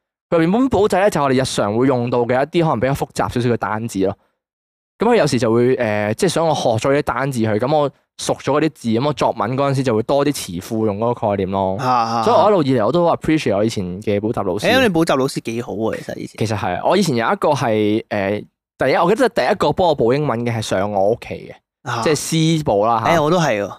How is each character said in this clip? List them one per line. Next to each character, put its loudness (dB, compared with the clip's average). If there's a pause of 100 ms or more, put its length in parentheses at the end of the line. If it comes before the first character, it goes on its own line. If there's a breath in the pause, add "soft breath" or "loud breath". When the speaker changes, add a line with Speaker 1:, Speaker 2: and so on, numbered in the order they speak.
(300)
Speaker 1:
佢 2
本 2
簿 2
仔 0
咧 4
就 0
係 0
我 2
哋 2
日 0
常 -2
會 4
用 0
到 0
嘅 0 (100)
一 -2
啲 0
可 2
能 0
比 0
較 0
複 -4
雜 -4
少 -2
少 0
嘅 0
單 -4
字 -2
咯。 0 (840)
噉 2
佢 4
有 4
時 0
就 2
會， 4
誒， 0
即 -2
係 0
想 0
我 2
學 0
咗 0
啲 0
單 -4
字 -4
去， 0
噉 0
我 0 (280)
熟 -2
咗 -2
嗰 2
啲 2
字， -8
噉 0
我 0
作 0
文 -2
嗰 0
陣 0
時 0
就 2
會 0
多 2
啲 0
詞 -10
庫 -2
用 -2
嗰 0
個 -2
概 0
念 -2
咯。 -2
Speaker 2:
啊， -4
啊， 0
啊。 0
Speaker 1:
所 2
以 4
我 4
一 4
路 2
以 0
嚟 2
我 0
都 2
好 2
appreciate -2
我 0
以 0
前 -6 (160)
嘅 -2
補 -2
習 -4
老 -2
師。 -6
Speaker 2:
誒， 2
你 2
補 0
習 0
老 0
師 -6
幾 -6
好 -10
喎， -4
其 -14
實 -10
以 -10
前。 -6
Speaker 1:
其 -4
實 -2
係， -4
我 2
以 4
前 0
有 0
一 0
個 0
係， 0
誒， -4 (320)
第 0
一， 2
我 2
記 0
得 2
第 -2
一 2
個 0
幫 2
我 2
補 2
英 0
文 -2
嘅 -2
係 -4
上 -2
我 2
屋 0
企 -12 (180)
嘅， -18
Speaker 2:
啊。 -4
Speaker 1:
即 2
係 2
私 -4 (280)
補 0
啦 0
吓。 4
Speaker 2:
誒， 2
我 2
都 2
係 0
喎。 -4 (120)